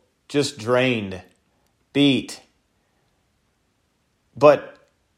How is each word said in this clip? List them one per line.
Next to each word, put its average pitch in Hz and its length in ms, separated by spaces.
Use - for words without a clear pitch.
just - 280
drained, 110 640
beat, 139 500
but, 139 420